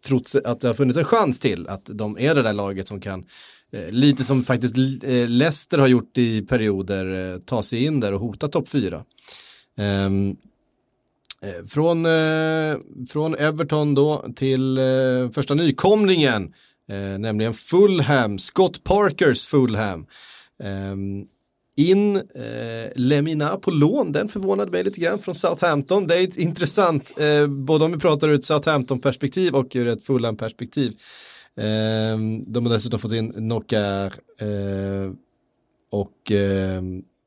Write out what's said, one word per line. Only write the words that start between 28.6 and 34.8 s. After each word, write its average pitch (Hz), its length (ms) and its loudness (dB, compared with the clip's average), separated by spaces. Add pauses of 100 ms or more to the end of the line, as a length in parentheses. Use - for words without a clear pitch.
och 131 200 0
ur 123 120 2
ett 117 180 -2
Fulham-perspektiv. 117 880 -2 (640)
Ehm, 110 960 -2
de 120 120 -2
har 117 80 2
dessutom 113 260 -2
fått 107 140 -6
in 113 240 -2
Noka, 107 640 -2 (380)
eh, 98 680 -4 (800)